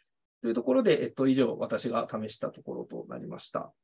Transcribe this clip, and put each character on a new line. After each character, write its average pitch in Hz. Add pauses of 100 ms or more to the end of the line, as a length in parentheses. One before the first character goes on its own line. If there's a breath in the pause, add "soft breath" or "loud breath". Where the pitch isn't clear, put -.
(420)
と 233
い 226
う -
と 233
こ 254
ろ 262
で、 165
え 143
っ -
と、 135
以 131
上、 120
私 110
が 117
試 110
し -
た -
と -
こ -
ろ -
と -
な 60
り -
ま -
し -
た。 - (100)